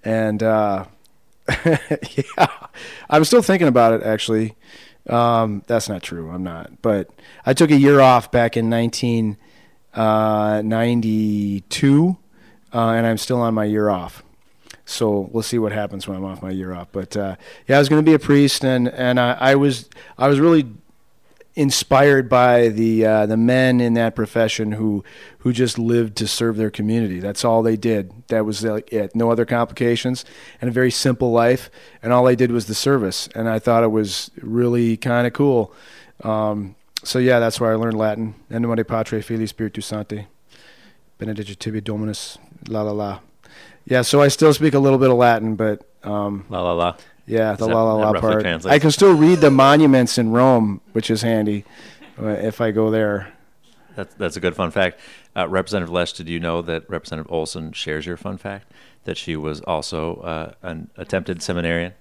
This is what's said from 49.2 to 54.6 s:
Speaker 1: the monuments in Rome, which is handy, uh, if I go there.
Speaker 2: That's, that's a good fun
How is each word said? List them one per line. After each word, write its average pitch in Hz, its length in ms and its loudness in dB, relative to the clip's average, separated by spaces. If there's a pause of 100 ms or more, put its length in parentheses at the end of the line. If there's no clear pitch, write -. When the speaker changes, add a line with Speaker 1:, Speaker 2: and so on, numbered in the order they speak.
Speaker 1:
the 147 100 6
monuments 135 680 6
in 113 120 0
Rome, 117 500 2 (120)
which - 180 -4
is 110 120 0
handy, 107 420 -2 (580)
uh, 107 60 -4
if 107 320 -6
I 113 100 0
go 110 220 0
there. 104 400 -2 (640)
Speaker 2:
That's, 98 180 -14
that's 90 220 -8
a 92 40 -10
good 87 140 -2
fun 90 160 -4